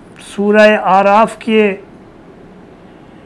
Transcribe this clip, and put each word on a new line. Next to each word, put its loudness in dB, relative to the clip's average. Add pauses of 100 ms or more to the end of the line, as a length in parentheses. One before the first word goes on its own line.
(280)
सूरह 0
आराफ 0
के -2 (1500)